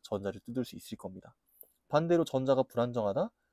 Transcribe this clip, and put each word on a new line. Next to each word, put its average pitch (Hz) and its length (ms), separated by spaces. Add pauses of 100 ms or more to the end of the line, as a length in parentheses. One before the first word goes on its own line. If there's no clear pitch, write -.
전자를 98 420
뜯을 120 200
수 - 120
있을 - 220
겁니다. - 360 (540)
반대로 165 360
전자가 131 400
불안정하다? 120 640 (220)